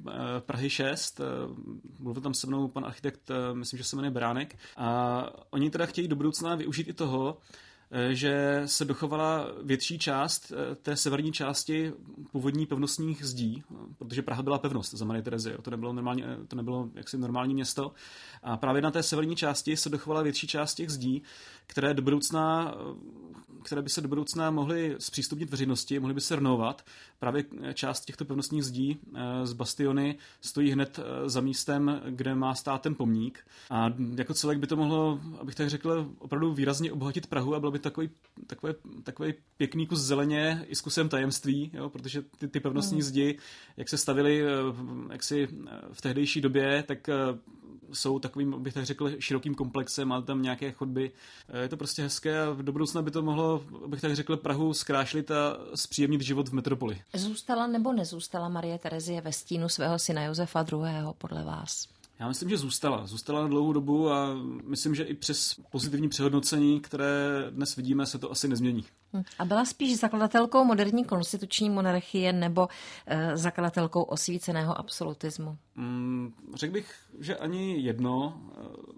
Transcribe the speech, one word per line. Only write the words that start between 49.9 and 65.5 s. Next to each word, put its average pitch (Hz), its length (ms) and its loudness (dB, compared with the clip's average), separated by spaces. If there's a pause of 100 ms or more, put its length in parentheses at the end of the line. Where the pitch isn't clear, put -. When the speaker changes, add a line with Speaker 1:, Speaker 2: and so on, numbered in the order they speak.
Speaker 1:
má 127 140 0
tam 135 200 -2
nějaké 131 300 -2
chodby. 131 400 -2 (380)
Eh, 123 120 -4
je 127 80 -2
to 156 80 -6
prostě 151 260 -4
hezké 156 380 0
a 151 200 0
do 139 100 -2
budoucna 151 300 0
by 151 100 0
to 160 100 0
mohlo, 156 420 2 (220)
abych 143 160 -6
tak 151 140 2
řekl, 151 220 0
Prahu 151 360 2
zkrášlit 143 580 0
a 147 260 2 (180)
zpříjemnit 147 460 2
život 135 280 0
v 127 40 -6
metropoli. 123 480 0 (120)
Speaker 2:
Zůstala 220 540 0
nebo 233 260 2
nezůstala 170 560 -2
Marie 170 300 -2
Terezie 165 420 -4
ve 160 120 -4
stínu 170 360 -2
svého 170 300 2
syna 156 240 0
Josefa 165 400 0
druhého, 156 500 -2
podle - 300 -8
vás? 156 440 -6 (320)
Speaker 1:
Já 117 80 -4
myslím, 131 220 -2
že 208 80 2
zůstala. 131 500 0
Zůstala 147 340 -2
na 151 60 2
dlouhou 147 260 4
dobu 147 380 4
a 139 220 2 (300)
myslím, 143 320 0
že 160 80 -2
i 151 100 -4
přes - 420 0 (160)